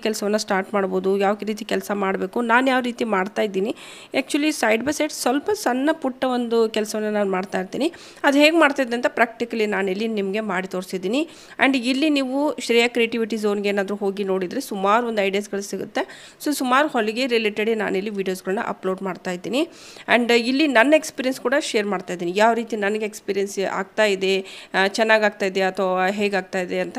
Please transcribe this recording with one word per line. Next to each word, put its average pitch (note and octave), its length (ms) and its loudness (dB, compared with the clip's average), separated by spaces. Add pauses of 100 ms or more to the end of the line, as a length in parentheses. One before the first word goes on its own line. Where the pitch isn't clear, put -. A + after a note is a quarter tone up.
ಕೆಲಸವನ್ನ G#3+ 300 -2
ಸ್ಟಾರ್ಟ್ G3 380 -2
ಮಾಡ್ಬೋದು, F#3+ 440 0
ಯಾವ G3+ 200 2 (120)
ರೀತಿ G#3+ 160 -6
ಕೆಲಸ F#3+ 260 -4
ಮಾಡಬೇಕು, F#3+ 500 -2
ನಾನು A#3+ 260 4
ಯಾವ B3+ 120 4
ರೀತಿ A#3+ 240 -4
ಮಾಡ್ತಾ G#3 380 -2
ಇದ್ದೀನಿ. G#3 340 -2 (460)
Actually D4+ 300 0 (100)
side A3+ 260 2
by D4+ 120 0
side D4+ 220 -2
ಸ್ವಲ್ಪ C#4+ 300 0
ಸಣ್ಣ C#4 400 0
ಪುಟ್ಟ C4+ 320 -4
ಒಂದು A#3 460 2
ಕೆಲಸವನ್ನ G#3+ 480 -2
ನಾನು G3+ 140 0
ಮಾಡ್ತಾ F#3+ 280 -2
ಇರ್ತೀನಿ. G3+ 340 -2 (300)
ಅದು C#4+ 140 4
ಹೇಗೆ D4+ 260 6
ಮಾಡ್ತಾ C#4 200 4
ಇದ್ದೆ A#3 120 -2
ಅಂತ B3 140 0
ಪ್ರಾಕ್ಟಿಕಲಿ A#3 560 0
ನಾನು G3 260 0
ಇಲ್ಲಿ G#3+ 160 -2
ನಿಮಗೆ G3+ 320 -2
ಮಾಡಿ F#3+ 280 -2
ತೋರಿಸಿದ್ದೀನಿ. F#3 600 -4 (380)
And C4+ 120 4
ಇಲ್ಲಿ C4 320 0
ನೀವು C#4 500 0
ಶ್ರೇಯಾ A#3 280 2
ಕ್ರಿಯೇಟಿವಿಟಿ A3+ 500 -2
ಝೋನ್‌ಗೆ G#3 320 0
ಏನಾದರೂ G3+ 260 -2
ಹೋಗಿ G3 280 -4
ನೋಡಿದರೆ F#3+ 380 -2
ಸುಮಾರು G#3+ 460 0
ಒಂದು G#3+ 140 -2
ಐಡಿಯಾಸ್‌ಗಳು G3+ 520 -4
ಸಿಗುತ್ತೆ. - 280 -6 (420)
So D4+ 100 -2
ಸುಮಾರು C4+ 340 2
ಹೊಲಿಗೆ A#3 400 0
ರಿಲೇಟೆಡೇ A3 480 0
ನಾನು F#3+ 220 -2
ಇಲ್ಲಿ G3+ 120 -4
ವಿಡಿಯೋಸ್‌ಗಳನ್ನ F#3+ 500 -4 (120)
ಅಪ್ಲೋಡ್ F#3+ 300 -4
ಮಾಡ್ತಾ F#3 300 -6
ಇದ್ದೀನಿ. F3+ 300 -4 (540)
And A#3+ 160 4 (180)
ಇಲ್ಲಿ C#4+ 180 4
ನನ್ನ C4 260 6
ಎಕ್ಸ್ಪೀರಿಯನ್ಸ್ C4+ 460 0
ಕೂಡ B3 200 -2
ಶೇರ್ G#3+ 340 -2
ಮಾಡ್ತಾ F3+ 200 -4
ಇದ್ದೀನಿ, F3 220 -4
ಯಾವ A3+ 180 6
ರೀತಿ A#3 220 -4
ನನಗೆ G#3+ 300 -2
ಎಕ್ಸ್ಪೀರಿಯನ್ಸ್ G3+ 540 -4
ಆಗ್ತಾ G3 460 0
ಇದೆ, F#3+ 280 2 (400)
ಆ, F#3+ 140 4
ಚೆನ್ನಾಗಿ A3 380 2
ಆಗ್ತಾ G#3 200 -2
ಇದೆಯಾ F#3+ 220 0
ಅಥವಾ F#3 400 0
ಹೇಗೆ G3+ 280 -2
ಆಗ್ತಾ F#3 240 -4
ಇದೆ F#3 200 -4
ಅಂತ F3+ 200 -6